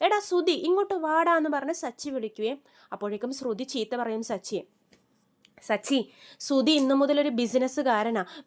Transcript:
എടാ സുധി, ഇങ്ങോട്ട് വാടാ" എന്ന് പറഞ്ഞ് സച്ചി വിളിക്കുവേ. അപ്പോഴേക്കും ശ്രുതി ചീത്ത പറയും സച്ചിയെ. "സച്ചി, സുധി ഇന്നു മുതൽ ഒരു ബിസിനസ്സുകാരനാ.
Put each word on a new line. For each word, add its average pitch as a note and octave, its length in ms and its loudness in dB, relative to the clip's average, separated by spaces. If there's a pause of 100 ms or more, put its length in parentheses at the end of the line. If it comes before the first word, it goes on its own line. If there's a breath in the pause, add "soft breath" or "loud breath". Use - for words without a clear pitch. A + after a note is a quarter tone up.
എടാ G#4 200 2
സുധി, F4+ 420 0
ഇങ്ങോട്ട് G4 360 0
വാടാ" D#4+ 380 2
എന്ന് D#4 140 0
പറഞ്ഞ് C#4+ 260 -2
സച്ചി C#4+ 340 -8
വിളിക്കുവേ. A3 440 -4 (380 soft breath)
അപ്പോഴേക്കും G#3 400 -6
ശ്രുതി B3 340 -4
ചീത്ത A3+ 300 -6
പറയും A3+ 280 -4
സച്ചിയെ. G3+ 380 -6 (1000)
"സച്ചി, A3+ 360 0 (420 loud breath)
സുധി C4+ 320 4
ഇന്നു C#4 220 4
മുതൽ C#4 240 4
ഒരു D4 140 2
ബിസിനസ്സുകാരനാ. A#3 920 0 (240 loud breath)